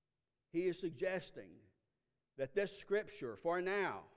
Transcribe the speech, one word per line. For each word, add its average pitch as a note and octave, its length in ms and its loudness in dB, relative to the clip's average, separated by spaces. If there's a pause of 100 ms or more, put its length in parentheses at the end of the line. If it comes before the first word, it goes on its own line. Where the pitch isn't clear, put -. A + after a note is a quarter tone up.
(520)
He F3 160 2
is F3 100 2
suggesting E3 720 -2 (880)
that C3+ 160 -2
this G3+ 240 2
Scripture, D3 600 -2
for E3+ 240 2
now, F3+ 400 2 (160)